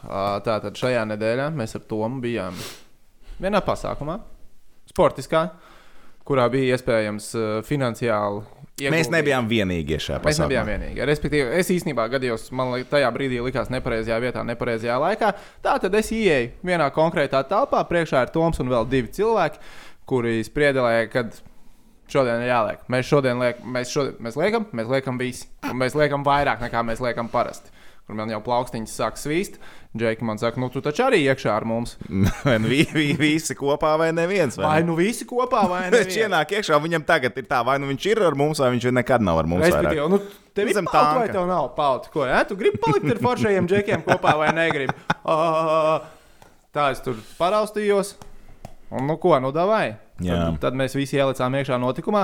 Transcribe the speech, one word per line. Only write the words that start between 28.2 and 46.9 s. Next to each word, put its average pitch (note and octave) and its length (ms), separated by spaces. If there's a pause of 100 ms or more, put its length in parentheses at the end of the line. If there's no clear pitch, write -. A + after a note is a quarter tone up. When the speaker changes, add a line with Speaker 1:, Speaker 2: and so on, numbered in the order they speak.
Speaker 1:
jau G#2+ 80
plaukstiņas A#2+ 560
sāk A2+ 240
svīst. E3 380 (400)
Džeki A2+ 260
man A2 160
saka, A#2 220
"Nu, B2+ 100
tu C#3 100
taču D3 220
arī B3 240
iekšā C3 240
ar G#2+ 140
mums." A2+ 320 (240)
Speaker 2:
<laughs> F#2+ 240
Vai A#2+ 140
nu A2 100
vi-, C3+ 180
vi-, D3 320
visi D3+ 380
kopā D3+ 420
vai E3 140
neviens, E3+ 440
vai E3+ 80
Speaker 1:
Vai D#3 180
Speaker 2:
ne? E3+ 40
Speaker 1:
nu E3+ 80
visi G#3 320
kopā, B3 420
vai F3+ 140
Speaker 2:
<laughs> F3+ 80
Viņš - 0
Speaker 1:
neviens? F#3 260
Speaker 2:
ienāk F#3 380
iekšā, G3 260
viņam E3 240
tagad C3 320
ir C3+ 60
tā, B2 220
vai C3+ 140
nu C#3 100
viņš C#3 180
ir G#3+ 160
ar E3 140
mums, D3+ 240
vai B2+ 100
viņš B2 220
nekad B2+ 300
nav E2+ 160
ar D#2 80
mums F2 180
vairāk. A2 180
Speaker 1:
Respektīvi, D3+ 280
nu, G3 100 (340)
tev G3+ 140
ir - 60
Speaker 2:
Zem G3+ 100
Speaker 1:
paut D3+ 320
vai A#3 100
Speaker 2:
tanka. - 60
Speaker 1:
tev F#3 160
nav E3 260
paut? C3+ 380
Ko, C#3+ 140
ja? F3+ 180
Tu G#3+ 100
gribi D#4+ 240
palikt G#4+ 320
ar A3+ 80
foršajiem G#3+ 480
džekiem G3+ 380
kopā - 340
vai D#3 160
negribi? D#3 380 (200)
<laughs> - 140
Ā, D#3+ 760 (720)
tā D3 200